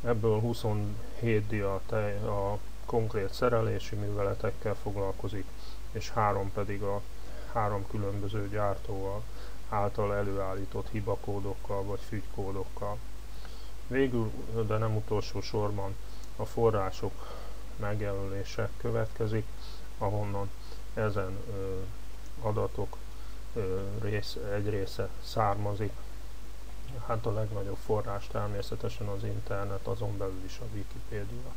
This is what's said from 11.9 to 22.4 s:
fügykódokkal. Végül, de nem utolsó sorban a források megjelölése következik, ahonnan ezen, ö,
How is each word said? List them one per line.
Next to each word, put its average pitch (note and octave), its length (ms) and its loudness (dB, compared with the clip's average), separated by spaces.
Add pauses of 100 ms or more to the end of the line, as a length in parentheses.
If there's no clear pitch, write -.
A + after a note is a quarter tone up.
fügykódokkal. G2 880 -2 (920)
Végül, A#2+ 440 2 (360)
de G#2+ 100 2
nem A2 180 2
utolsó G#2 460 0
sorban G2+ 540 0 (400)
a A2 100 -2
források G#2 920 2 (400)
megjelölése G2+ 1000 0
következik, A2+ 680 0 (520)
ahonnan G2+ 520 0 (440)
ezen, G2+ 440 0 (160)
ö, F#2+ 240 0 (640)